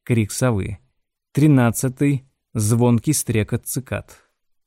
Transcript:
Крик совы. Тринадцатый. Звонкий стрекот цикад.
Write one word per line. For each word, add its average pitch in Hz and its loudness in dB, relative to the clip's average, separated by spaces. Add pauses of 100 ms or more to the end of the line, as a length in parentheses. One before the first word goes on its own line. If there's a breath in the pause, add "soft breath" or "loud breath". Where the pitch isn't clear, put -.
Крик 113 0
совы. 104 -4 (540)
Тринадцатый. 135 2 (240)
Звонкий 120 2
стрекот - -4
цикад. - -10 (480)